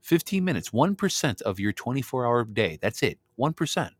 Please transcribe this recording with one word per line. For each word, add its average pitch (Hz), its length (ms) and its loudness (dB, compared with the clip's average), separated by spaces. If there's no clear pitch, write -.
Fifteen 180 420 0
minutes, 135 280 -2
one 156 220 4
percent 170 480 0
of 95 160 -2
your 101 140 0
twenty-four 127 520 -2
hour 120 200 4
day. 101 360 0
That's - 220 0
it. - 160 0
One 147 200 0
percent. - 460 -2